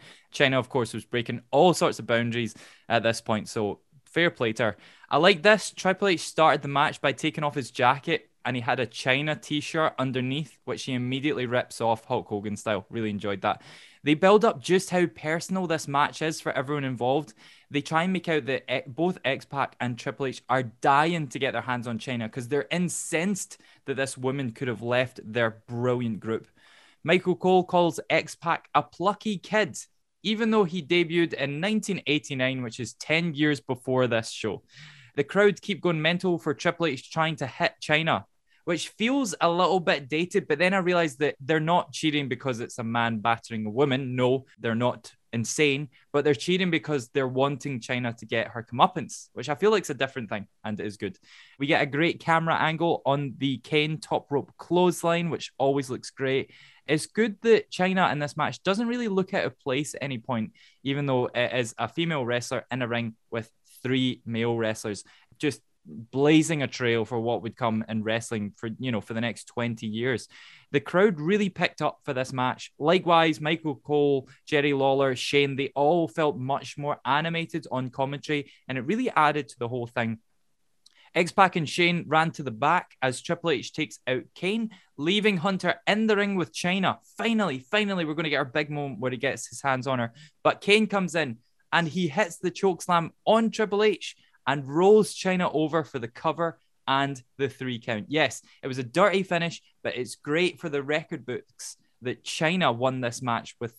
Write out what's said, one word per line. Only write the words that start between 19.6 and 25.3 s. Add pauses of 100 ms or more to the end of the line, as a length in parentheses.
and
Triple
H
are
dying
to
get
their
hands
on
Chyna
'cause
they're
incensed (280)
that
this
woman
could
have
left
their